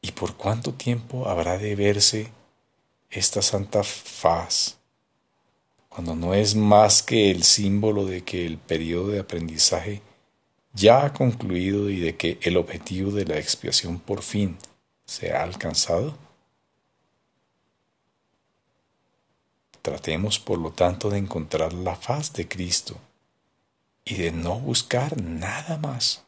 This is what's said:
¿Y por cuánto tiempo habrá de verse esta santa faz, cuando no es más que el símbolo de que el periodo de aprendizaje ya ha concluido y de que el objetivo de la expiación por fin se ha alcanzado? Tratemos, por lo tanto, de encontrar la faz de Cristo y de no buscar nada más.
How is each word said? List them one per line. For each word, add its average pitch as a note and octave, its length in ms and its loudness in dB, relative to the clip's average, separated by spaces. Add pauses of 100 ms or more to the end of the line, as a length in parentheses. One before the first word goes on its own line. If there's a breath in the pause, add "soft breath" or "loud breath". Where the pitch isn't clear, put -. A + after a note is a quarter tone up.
¿Y G2 100 -8
por - 240 -6
cuánto A#2+ 380 -2
tiempo B2 540 -4
habrá F2 280 0
de G#2 180 -2
verse G#2 560 2 (800)
esta G2 320 0
santa G2 400 0
faz, - 960 -2 (1120)
cuando E2 260 -6
no E2+ 200 -2
es G#2 200 4
más G#2 480 8
que G#2+ 280 4
el F2 140 0
símbolo G#2 600 4
de F#2 180 -6
que F2+ 220 -4
el D#2+ 140 -6
periodo E2 500 -4
de G2+ 120 -2
aprendizaje E2+ 800 -2 (720)
ya A#2 320 8
ha C#3 60 -2
concluido G2+ 760 0
y G2 120 -2
de E2 160 -2
que E2 260 -2
el F2 140 2
objetivo F#2 560 -2
de G2+ 120 -2
la D#2+ 140 -2
expiación - 600 -2
por G2 240 -6
fin G2 360 -2 (480)
se - 260 -8
ha - 100 0
alcanzado? F2+ 760 -2 (3750)
Tratemos, D#2+ 540 -2
por F#2+ 180 -4
lo D#2+ 140 -6
tanto, F2+ 380 0
de G2+ 80 -2
encontrar D#2+ 540 -4
la F2+ 220 -4
faz D3 380 -4
de E2+ 160 -8
Cristo - 480 -4 (1080)
y - 120 -6
de E2+ 160 -2
no E2+ 260 -4
buscar C3 640 -2
nada F2+ 560 -8
más. C#3 500 -4